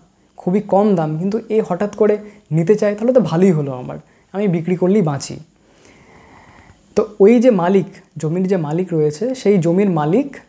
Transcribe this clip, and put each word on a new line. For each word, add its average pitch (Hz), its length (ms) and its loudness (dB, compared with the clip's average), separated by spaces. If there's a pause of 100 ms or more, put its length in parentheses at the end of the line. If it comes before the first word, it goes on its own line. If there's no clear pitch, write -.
(380)
খুবই 196 240 -2
কম 202 340 2
দাম, 156 220 -2
কিন্তু 196 220 -4 (100)
এ 214 180 0
হঠাৎ 208 280 -6
করে 208 220 2 (340)
নিতে 170 240 2
চায়, 208 200 -2
তাহলে 233 180 0
তো 254 60 6
ভালোই 180 320 2
হলো 147 200 -2
আমার, 139 260 -12 (340)
আমি 202 160 -4
বিক্রি 175 280 -2
করলেই 185 260 2
বাঁচি। 147 380 -6 (1600)
তো 220 120 0 (120)
ওই 226 200 6
যে 247 120 4
মালিক, 185 340 2 (320)
জমির 175 300 -4
যে 190 100 0
মালিক 160 340 -4
রয়েছে, 160 440 -2
সেই 208 220 2
জমির 175 320 2
মালিক 170 480 0 (120)